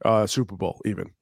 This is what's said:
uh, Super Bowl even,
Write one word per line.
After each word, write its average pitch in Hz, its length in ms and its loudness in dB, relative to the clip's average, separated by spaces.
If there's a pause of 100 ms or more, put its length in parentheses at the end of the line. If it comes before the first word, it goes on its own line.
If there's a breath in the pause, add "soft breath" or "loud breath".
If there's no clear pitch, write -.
uh, 110 220 4
Super 101 300 -2
Bowl 90 280 -6
even, 90 380 -6